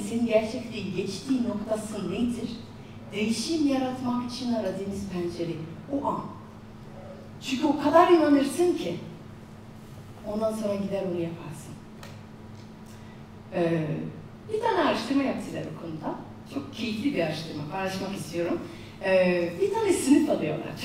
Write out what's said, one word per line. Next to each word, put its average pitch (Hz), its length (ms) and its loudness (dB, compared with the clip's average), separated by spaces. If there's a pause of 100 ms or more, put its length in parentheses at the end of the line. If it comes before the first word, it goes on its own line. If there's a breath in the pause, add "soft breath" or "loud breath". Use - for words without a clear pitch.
senin 233 160 2
gerçekliği 220 680 0
geçtiği 214 540 0
noktası 208 640 -2
nedir? 240 380 0 (640 loud breath)
Değişim 226 540 2
yaratmak 254 640 0
için 240 220 0
aradığımız 196 500 -2 (100)
pencere, 170 420 -2 (360)
o - 160 0
an. - 120 0 (1200)
Çünkü 262 240 0
o - 180 4
kadar 349 280 10
inanırsın 302 680 6
ki, - 180 -2 (1400)
ondan 214 200 0
sonra 214 220 0
gider 196 360 0
onu 175 100 0
yaparsın. - 520 -6 (1800 loud breath)
Ee, 165 340 2 (680)
bir 427 80 0
tane 370 280 4
araştırma 277 340 2
yaptılar 196 380 -2
o 151 200 -8
konuda. 156 340 -6 (380)
Çok - 200 -6
keyifli 226 400 0
bir 175 100 2
araştırma, 156 480 -4
paylaşmak 190 440 -2
istiyorum. 170 440 -2 (460 loud breath)
Ee, 185 560 6
bir 392 120 4
tane 415 200 4
sınıf - 360 6
alıyorlar, - 380 0 (180)